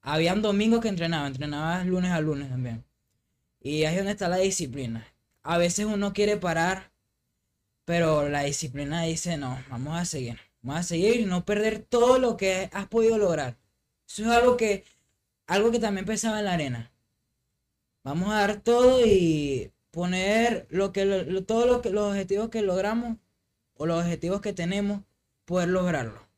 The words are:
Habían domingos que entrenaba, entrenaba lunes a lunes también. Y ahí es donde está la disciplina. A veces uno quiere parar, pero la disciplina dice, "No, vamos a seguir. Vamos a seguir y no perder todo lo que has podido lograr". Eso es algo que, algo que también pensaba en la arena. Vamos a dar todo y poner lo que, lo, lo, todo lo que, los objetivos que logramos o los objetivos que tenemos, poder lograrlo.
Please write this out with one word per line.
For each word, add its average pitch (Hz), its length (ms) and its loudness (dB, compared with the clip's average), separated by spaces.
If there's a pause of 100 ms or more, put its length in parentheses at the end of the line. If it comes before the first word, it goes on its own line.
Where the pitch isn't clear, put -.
Habían 165 380 0
domingos 214 400 2
que 226 60 -4
entrenaba, 165 400 -2
entrenaba 147 560 -4
lunes 180 280 0
a 170 100 0
lunes 143 280 -4
también. 123 340 -6 (760)
Y 151 240 -2
ahí 156 100 0
es 175 40 0
donde 196 160 -2
está 196 160 -4
la 180 80 0
disciplina. 135 680 -2 (380)
A 165 160 0
veces 175 260 0
uno 202 260 -2
quiere 208 260 2
parar, 180 540 -2 (920)
pero 160 420 2
la 143 140 -2
disciplina 143 600 -4
dice, 165 340 -2
"No, 131 320 -8
vamos 131 300 -6
a 175 60 -2
seguir. 127 340 -8 (240)
Vamos 139 160 -6
a 175 40 -4
seguir 185 360 2
y 226 60 0
no 180 200 -2
perder 214 420 -2
todo 247 300 6
lo 254 180 2
que 190 380 -2
has 196 140 -8
podido 226 320 2
lograr". 151 380 0 (500)
Eso - 160 -10
es 226 60 0
algo 240 280 6
que, 208 280 0 (600)
algo 202 260 2
que 233 80 0
también 208 280 -2
pensaba 220 320 -2
en 208 60 -2
la 190 80 0
arena. 127 380 -4 (1120)
Vamos 175 280 -2
a 214 80 2
dar 208 220 0
todo 247 440 6
y 156 680 2 (200)
poner 190 800 0
lo 196 220 0
que, 196 120 0
lo, 196 200 0
lo, 185 180 -4
todo 226 240 2
lo 247 160 2
que, 220 80 -4
los 208 180 0
objetivos 196 400 -2
que 226 140 -4
logramos 220 540 -2 (580)
o 151 100 -6
los 170 180 0
objetivos 175 380 -2
que 208 120 -6
tenemos, 202 480 -4 (440)
poder 180 240 -2
lograrlo. 165 500 -2 (180)